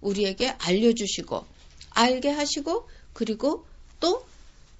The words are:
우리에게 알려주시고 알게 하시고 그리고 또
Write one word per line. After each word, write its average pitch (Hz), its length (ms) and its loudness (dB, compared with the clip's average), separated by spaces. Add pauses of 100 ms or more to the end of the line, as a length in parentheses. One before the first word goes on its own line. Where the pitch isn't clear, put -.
우리에게 202 480 -2
알려주시고 202 960 0 (460)
알게 254 380 4
하시고 294 580 -2 (260)
그리고 220 520 -2 (340)
또 381 260 0 (540)